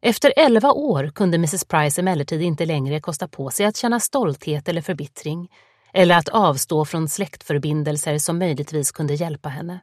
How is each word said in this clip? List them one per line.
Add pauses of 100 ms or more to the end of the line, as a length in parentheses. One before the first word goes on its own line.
Efter
elva
år
kunde
missus
Price
emellertid
inte
längre
kosta
på
sig
att
känna
stolthet
eller
förbittring, (420)
eller
att
avstå
från
släktförbindelser
som
möjligtvis
kunde
hjälpa
henne.